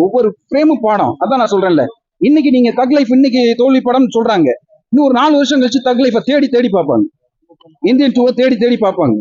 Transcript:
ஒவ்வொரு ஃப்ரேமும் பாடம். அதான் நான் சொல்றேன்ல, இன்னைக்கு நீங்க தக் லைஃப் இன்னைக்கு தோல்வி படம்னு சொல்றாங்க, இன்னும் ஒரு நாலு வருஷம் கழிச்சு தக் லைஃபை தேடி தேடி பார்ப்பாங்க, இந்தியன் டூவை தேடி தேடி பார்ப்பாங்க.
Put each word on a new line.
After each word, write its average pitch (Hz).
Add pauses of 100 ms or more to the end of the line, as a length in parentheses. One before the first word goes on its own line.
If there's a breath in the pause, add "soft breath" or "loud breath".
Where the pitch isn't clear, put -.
ஒவ்வொரு 220 (180)
ஃப்ரேமும் 294
பாடம். 208
அதான் 247
நான் 214
சொல்றேன்ல, 185 (440)
இன்னைக்கு 294
நீங்க 240
தக் 262
லைஃப் 254
இன்னைக்கு 254 (200)
தோல்வி 262
படம்னு 247
சொல்றாங்க, 208 (420)
இன்னும் 285
ஒரு 262
நாலு 302
வருஷம் 285
கழிச்சு 247
தக் 254
லைஃபை 233
தேடி 277
தேடி 240
பார்ப்பாங்க, 143 (840)
இந்தியன் 262
டூவை 247
தேடி 254
தேடி 240
பார்ப்பாங்க. 175